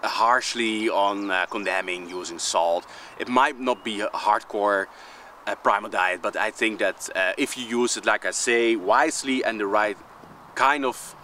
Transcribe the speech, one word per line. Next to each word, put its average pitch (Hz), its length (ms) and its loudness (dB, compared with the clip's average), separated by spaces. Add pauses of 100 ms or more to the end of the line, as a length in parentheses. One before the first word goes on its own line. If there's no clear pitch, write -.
harshly 110 880 2
on, 101 400 0
uh, 92 160 0
condemning 92 640 -4
using 85 280 -8
salt. 87 480 0 (320)
It - 100 -8
might 127 300 2
not 127 240 -2
be 104 180 -6
a 104 80 -2
hardcore, 104 800 0 (600)
uh, 104 80 -2
primal 104 340 0
diet, 92 320 0
but 101 160 -2
I 104 140 0
think 110 300 -2
that, 95 360 -2
uh, 92 220 2
if 135 180 -2
you 127 80 -8
use 120 320 0
it, 104 80 -8
like 107 220 0
I 92 60 0
say, 117 440 4
wisely 131 680 2
and 113 140 -2
the 101 80 -2
right 104 300 0 (600)
kind 139 280 2
of, - 400 -6